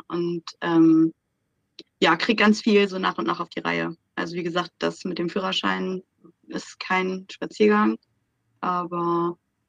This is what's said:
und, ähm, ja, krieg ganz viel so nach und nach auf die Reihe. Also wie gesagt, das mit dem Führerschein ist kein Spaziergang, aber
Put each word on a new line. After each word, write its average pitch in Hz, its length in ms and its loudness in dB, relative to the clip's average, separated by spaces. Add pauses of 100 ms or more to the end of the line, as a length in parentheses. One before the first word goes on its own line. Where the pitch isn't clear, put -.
und, 175 360 -4 (180)
ähm, 165 520 6 (880)
ja, 170 140 4
krieg - 220 0
ganz 214 240 4
viel 202 260 4
so 185 120 -8
nach 185 180 -4
und 175 100 -4
nach 170 120 -4
auf 165 100 -8
die - 120 -10
Reihe. 170 340 -4 (200)
Also 170 200 -8
wie 180 80 -6
gesagt, 170 360 -4
das 170 260 -4
mit 180 140 -6
dem 170 100 -4
Führerschein 190 760 -4 (440)
ist - 320 -12
kein 185 520 -4
Spaziergang, 214 680 2 (640)
aber 175 760 -2 (320)